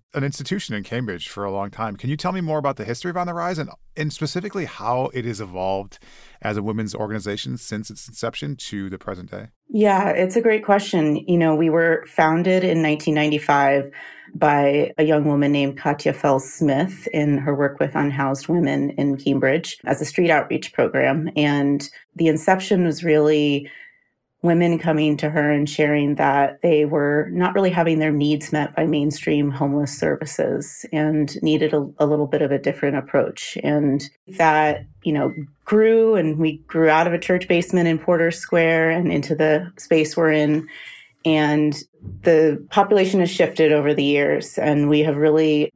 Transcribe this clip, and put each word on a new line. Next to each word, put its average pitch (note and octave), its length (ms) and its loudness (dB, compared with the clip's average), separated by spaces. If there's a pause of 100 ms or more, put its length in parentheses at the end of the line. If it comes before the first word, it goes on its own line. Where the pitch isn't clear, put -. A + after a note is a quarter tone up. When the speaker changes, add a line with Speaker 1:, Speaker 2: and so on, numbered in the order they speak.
(140)
Speaker 1:
an C#3 100 -4
institution F3+ 520 -6
in G3+ 80 -6
Cambridge A2+ 440 -8
for G2+ 160 -10
a G2 80 -4
long G2 200 -6
time. G#2+ 260 -8
Can B2 120 -8
you D3+ 60 -2
tell F3 160 -6
me F#3 100 -6
more D#3 160 -4
about C#3 200 -4
the G#2+ 80 -8
history A#2+ 240 -8
of F3 80 -8
On F3 100 -4
the F3 60 -8
Rise E3+ 240 -6
and, D3+ 120 -8 (280)
and D#3 160 -4
specifically F3+ 520 -6
how B2 480 -4
it B2 120 -6
has A2 160 -8
evolved F#2+ 580 -6 (420)
as G#2+ 140 -4
a G#2 80 -4
women's G#2+ 320 -6
organization G#2+ 600 -8
since G#2+ 320 -10
its - 180 -18
inception B2 480 -8
to G2 340 -8
the F#2 80 -12
present F2+ 320 -12
day? G2+ 180 -14 (200)
Speaker 2:
Yeah, G#3 420 2
it's F#3 280 0
a A3+ 40 0
great G#3+ 220 2
question. F3 540 0 (100)
You F3 100 4
know, D#3+ 160 4
we D#3+ 160 2
were E3 380 2
founded F3 560 2
in E3 180 2
nineteen D3+ 340 0
ninety-five C#3+ 760 2 (420)
by D3 640 2
a D#3+ 60 2
young D3+ 220 4
woman C#3+ 260 2
named C#3 260 0
Katya D3 360 -2
Fels C3+ 380 0
Smith D3+ 640 -2
in D3 240 0
her C#3 160 -2
work C#3 260 -2
with C#3+ 160 -2
unhoused C#3 520 -2
women C#3+ 440 0
in C#3 260 -2
Cambridge C#3 680 -2
as - 180 -2
a D3+ 40 -4
street F3 260 0
outreach - 400 -2
program. C3+ 640 0
And C#3+ 540 0 (260)
the D#3+ 140 2
inception F#3 560 2
was D#3 180 -2
really D3+ 680 2 (720)
women E3+ 380 2
coming D#3 380 0
to D3+ 120 -2
her D3+ 220 0
and D3 180 0
sharing D3 460 0
that C#3 460 2
they D3+ 240 4
were D3 480 0
not F3+ 200 0
really G3 160 2
having E3+ 300 0
their D#3 140 0
needs D3 400 -2
met D3 200 -2
by D#3 120 0
mainstream D3 640 -2
homeless C#3+ 480 -2
services D3 920 -4
and D3+ 500 0
needed D3+ 300 2
a, D3 120 2 (140)
a D3+ 60 2
little D3 200 2
bit D3+ 160 -2
of C#3 100 0
a C#3 60 0
different C#3 380 -2
approach. - 680 -4
And D3 480 0 (280)
that, D3+ 480 2 (180)
you E3+ 80 -2
know, C#3+ 220 -2 (320)
grew, A3 500 4
and D#3+ 240 0
we D#3 200 0
grew D#3+ 300 2
out D#3+ 160 4
of F3 60 0
a E3+ 80 -2
church F3+ 300 -2
basement F3 400 2
in D#3+ 100 0
Porter E3 320 2
Square E3 600 0
and F3 200 0
into D3 240 -2
the D#3 420 2
space D#3 380 0
we're D#3+ 160 2
in. D3+ 380 0 (540)
And D3+ 520 2 (480)
the D#3 480 4
population G3+ 480 4
has F3 100 2
shifted D#3+ 420 2
over D3 220 2
the D3 100 0
years, C#3+ 540 0
and D3 320 2
we D3+ 120 4
have D3+ 160 0
really D3+ 580 2